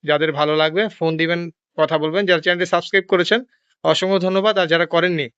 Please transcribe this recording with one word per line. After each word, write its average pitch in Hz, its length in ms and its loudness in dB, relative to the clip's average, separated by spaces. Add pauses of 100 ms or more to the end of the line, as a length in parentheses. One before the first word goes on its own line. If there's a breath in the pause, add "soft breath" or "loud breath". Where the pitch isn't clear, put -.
যাদের 151 280 0
ভালো 151 240 0
লাগবে 156 320 0
ফোন 160 280 -2
দিবেন, 165 240 -2 (360)
কথা 156 220 0
বলবেন। 156 280 -2
যারা 170 160 2
চ্যানেলটি 175 240 0
সাবস্ক্রাইব 180 420 -2
করেছেন, 190 320 2 (440)
অসংখ্য 185 340 2
ধন্যবাদ। 190 400 0
আর 180 80 0
যারা 165 200 2
করেননি 165 400 0 (120)